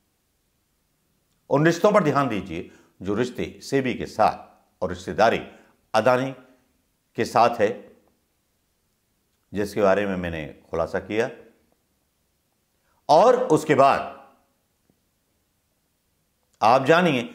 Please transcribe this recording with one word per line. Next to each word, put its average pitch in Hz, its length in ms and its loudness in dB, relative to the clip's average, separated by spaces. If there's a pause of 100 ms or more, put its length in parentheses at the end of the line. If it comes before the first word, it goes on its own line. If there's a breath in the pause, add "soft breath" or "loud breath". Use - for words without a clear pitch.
(1500)
उन 147 160 2
रिश्तों 202 260 2
पर 202 120 2
ध्यान 139 240 0
दीजिए 110 420 -8 (320 soft breath)
जो 98 120 -4
रिश्ते 113 480 -6
सेबी 127 320 -4
के 82 120 -8
साथ - 600 -4 (160)
और 92 60 -6
रिश्तेदारी 101 600 -2 (460 soft breath)
अदानी 127 400 0 (840)
के 117 80 -4
साथ 117 320 2
है, - 400 -4 (1600)
जिसके 104 280 -4
बारे 98 240 2
में 95 100 -4
मैंने 82 540 -8
खुलासा 82 300 -4
किया। 107 300 -4 (1800)
और 214 360 4
उसके 151 300 0
बाद 127 500 2 (2500)
आप 131 220 4
जानिए 160 380 2 (120)